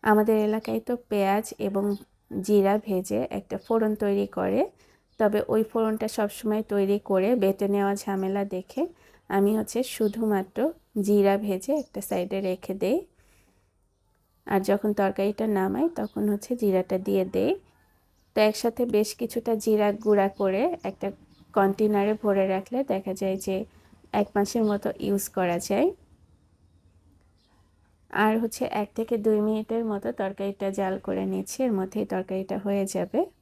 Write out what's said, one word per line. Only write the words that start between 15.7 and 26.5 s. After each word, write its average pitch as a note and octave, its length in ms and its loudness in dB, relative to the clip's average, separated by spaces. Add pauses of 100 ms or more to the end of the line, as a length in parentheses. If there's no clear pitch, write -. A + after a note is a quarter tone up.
তখন G#3+ 320 -6
হচ্ছে G#3 280 -2
জিরাটা F#3+ 420 0
দিয়ে F#3+ 280 0
দেই। G3 260 0 (840)
তো - 40 2
একসাথে A3 460 2
বেশ G#3+ 280 2
কিছুটা A#3 420 -4
জিরা G#3+ 320 2 (160)
গুঁড়া G3+ 320 4
করে G3 260 0 (220)
একটা G3 240 -6 (460)
কন্টেনারে G3+ 600 2
ভরে G3 340 2
রাখলে F#3+ 360 -2
দেখা G3 300 -4
যায় F#3+ 220 -2
যে F#3+ 200 -4 (560)
এক G#3 200 0
মাসের G#3 320 2
মতো G#3 240 0 (120)
ইউজ G3+ 280 0
করা F3+ 300 0 (100)
যায়। A#3+ 200 2 (2250)